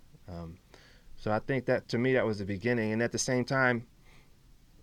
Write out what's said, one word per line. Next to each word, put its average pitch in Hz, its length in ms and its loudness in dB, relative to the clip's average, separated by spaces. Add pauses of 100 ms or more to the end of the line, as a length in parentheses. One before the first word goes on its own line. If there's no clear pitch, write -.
(280)
Um, 85 300 -12 (580)
so - 140 -4
I 107 80 2
think 127 280 -2
that, 120 240 0
to 120 80 0
me, 127 160 2
that 113 120 4
was 107 140 -2
the 101 40 -4
beginning. 107 480 0
And 113 80 0
at 143 120 2
the 113 60 -4
same 127 260 0
time, 123 420 2 (960)